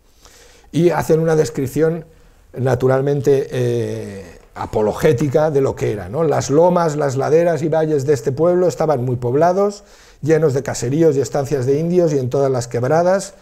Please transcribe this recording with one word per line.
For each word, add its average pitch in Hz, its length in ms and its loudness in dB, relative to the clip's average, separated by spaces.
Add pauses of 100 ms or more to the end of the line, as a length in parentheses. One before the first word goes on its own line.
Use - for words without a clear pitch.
(720)
Y 165 180 2
hacen 156 300 0
una 165 160 0
descripción 151 680 -2 (480)
naturalmente, 135 1000 2
eh, 110 840 -6 (200)
apologética 143 960 0
de 139 100 2
lo 127 140 0
que 123 160 -4
era, 95 180 -8
¿no? 143 140 -4
Las 135 260 -2
lomas, 165 480 2
las 143 180 -2
laderas 151 460 2
y 156 80 -2
valles 156 360 0
de 151 80 4
este 139 180 -2
pueblo 175 360 2
estaban 151 380 0
muy 127 100 -2
poblados, 170 680 0 (380)
llenos 151 320 2
de 131 100 -2
caseríos 135 520 0
y 139 60 0
estancias 135 440 -4
de 139 140 0
indios, 170 340 0
y 139 60 0
en 123 100 -4
todas 135 220 0
las 127 160 -4
quebradas, 170 760 0